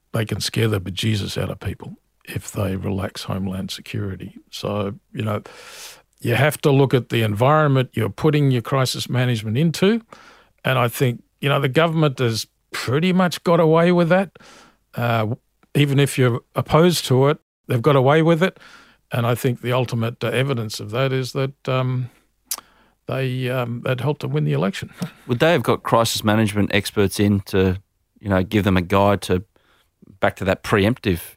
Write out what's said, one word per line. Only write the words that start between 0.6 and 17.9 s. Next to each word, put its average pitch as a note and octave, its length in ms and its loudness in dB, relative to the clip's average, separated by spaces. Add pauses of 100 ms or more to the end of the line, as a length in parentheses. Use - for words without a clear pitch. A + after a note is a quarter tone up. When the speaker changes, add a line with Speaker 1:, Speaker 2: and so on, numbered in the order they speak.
Speaker 1:
the G#2 140 -2
bejesus G2 600 -4
out F#2+ 80 -4
of - 100 -10
people - 360 -10 (300)
if - 260 -10
they F#2+ 240 -4
relax F#2+ 480 -6
homeland F#2+ 480 -6
security. - 640 -10 (140)
So, G2+ 440 -6 (180)
you - 100 -6
know, G#2 180 -4 (800)
you A#2 160 -2
have C3 260 0
to D3+ 100 4
look C3+ 220 4
at A#2+ 160 0
the A#2 140 0
environment C3 720 2
you're G#2+ 160 -2
putting D3 420 2
your B2 100 2
crisis C3 480 -2
management B2 480 -2
into. F#3+ 440 2 (640)
And C3 120 2
I A#2+ 120 2
think, B2 340 -2 (160)
you C#3+ 100 -2
know, C#3 100 2
the C#3 100 0
government D#3 500 2
has A2+ 260 0 (260)
pretty D#3+ 420 -2
much F3+ 300 0
got E3+ 160 4
away E3 320 4
with F3 180 2
that. F3+ 280 0 (580)
Uh, A#2 400 0 (380)
even C#3+ 260 2
if C#3+ 180 2
you're B2+ 240 2 (140)
opposed D#3+ 500 2
to C3 240 4
it, D#3+ 100 -2 (280)
they've B2 140 0
got C#3+ 140 4